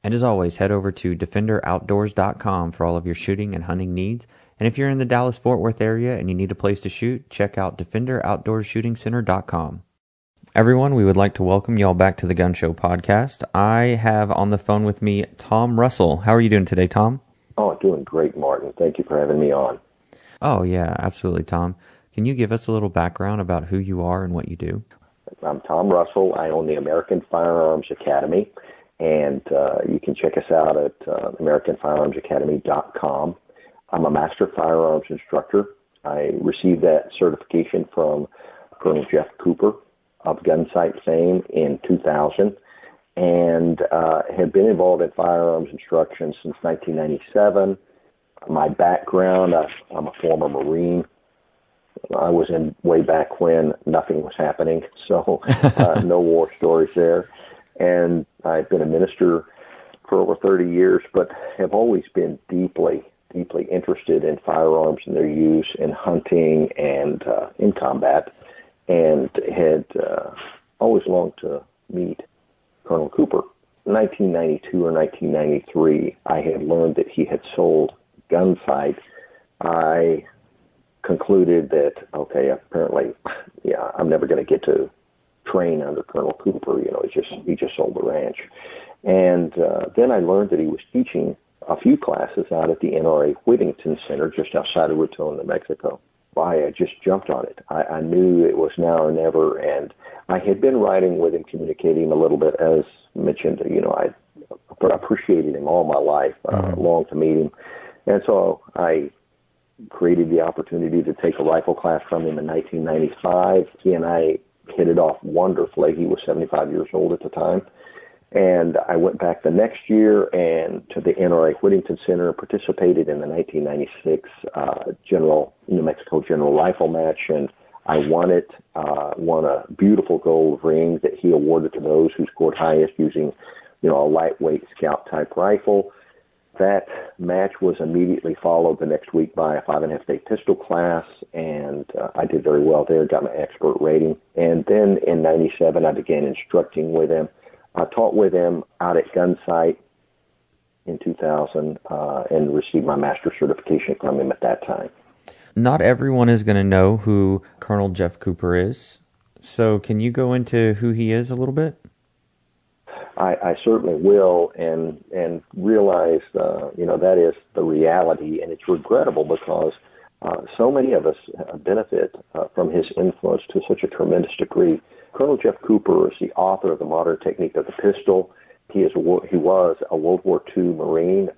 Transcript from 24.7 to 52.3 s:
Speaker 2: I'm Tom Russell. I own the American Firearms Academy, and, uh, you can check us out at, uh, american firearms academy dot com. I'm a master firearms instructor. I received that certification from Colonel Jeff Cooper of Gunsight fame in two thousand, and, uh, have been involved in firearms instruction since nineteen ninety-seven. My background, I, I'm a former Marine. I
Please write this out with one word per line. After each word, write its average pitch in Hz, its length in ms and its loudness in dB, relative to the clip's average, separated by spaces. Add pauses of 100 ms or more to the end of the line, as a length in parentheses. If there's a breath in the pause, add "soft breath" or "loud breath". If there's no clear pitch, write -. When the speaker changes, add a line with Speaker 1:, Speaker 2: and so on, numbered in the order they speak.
Speaker 2:
I'm 73 180 -6
Tom 90 280 -2
Russell. 90 440 2
I 80 160 -4
own 80 160 -2
the 76 120 -2
American 80 520 -2
Firearms 82 640 2
Academy, 73 600 -2 (480 loud breath)
and, 73 420 0 (100)
uh, 69 360 0
you - 120 -2
can - 160 -4
check - 200 -2
us - 160 -4
out 78 260 4
at, 73 180 -2 (120)
uh, 73 320 -6
american 78 380 0
firearms 76 400 -2
academy 73 480 -2
dot - 300 -4
com. 151 400 -4 (560 soft breath)
I'm 82 140 0
a 76 40 2
master 76 460 0
firearms 80 560 2
instructor. - 640 -2 (280)
I 147 280 -4 (100)
received 87 400 0
that 80 280 2 (100)
certification 82 720 -2
from 76 340 -2 (540 loud breath)
Colonel 78 300 0
Jeff 76 160 0 (100)
Cooper 92 380 0 (460)
of 80 180 -4
Gunsight 82 640 0
fame 85 460 2
in 71 380 -2
two 87 120 2
thousand, 76 560 0 (600 loud breath)
and, 85 640 2 (120)
uh, 80 320 0 (120)
have 90 160 0
been 98 140 4
involved 90 380 4
in 80 80 -2
firearms 85 580 0
instruction 80 720 -4
since 78 220 -10
nineteen 80 320 -4
ninety-seven. 98 840 0 (720 soft breath)
My 78 180 0
background, 92 840 2
I, 78 140 0 (280)
I'm 78 120 -6
a 71 40 -10 (100)
former 80 280 0
Marine. 82 560 -2 (1120)
I 85 140 0